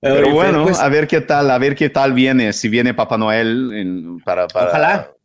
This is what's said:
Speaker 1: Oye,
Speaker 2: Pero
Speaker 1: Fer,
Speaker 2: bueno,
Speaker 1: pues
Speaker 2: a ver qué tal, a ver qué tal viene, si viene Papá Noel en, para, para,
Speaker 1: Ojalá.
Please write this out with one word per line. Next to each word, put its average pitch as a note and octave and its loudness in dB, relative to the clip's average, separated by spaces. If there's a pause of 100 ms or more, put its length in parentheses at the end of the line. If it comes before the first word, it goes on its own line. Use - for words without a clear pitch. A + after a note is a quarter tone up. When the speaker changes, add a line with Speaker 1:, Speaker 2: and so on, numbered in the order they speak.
Speaker 1:
Oye, C#3 2
Speaker 2:
Pero C#3+ 4
Speaker 1:
Fer, D3 2
Speaker 2:
bueno, E3 2
Speaker 1:
pues F#3 2
Speaker 2:
a C#3+ 2
ver D3+ 2
qué D#3+ 0
tal, C#3+ 0
a B2+ 2
ver C#3 0
qué D3 0
tal C3+ 0
viene, B2+ 2
si - -4
viene A#2+ 0
Papá A2+ -2
Noel A2+ -2
en, F2+ -10
para, F2+ -2
para, F2+ -2
Speaker 1:
Ojalá. D#3 -2 (140)